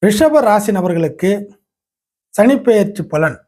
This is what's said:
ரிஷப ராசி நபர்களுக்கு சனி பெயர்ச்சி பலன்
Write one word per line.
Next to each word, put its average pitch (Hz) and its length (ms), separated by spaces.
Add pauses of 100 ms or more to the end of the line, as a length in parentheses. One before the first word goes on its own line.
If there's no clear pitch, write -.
ரிஷப 302 380
ராசி 208 320
நபர்களுக்கு 175 580 (1040)
சனி 233 220
பெயர்ச்சி 202 480
பலன் 151 300 (140)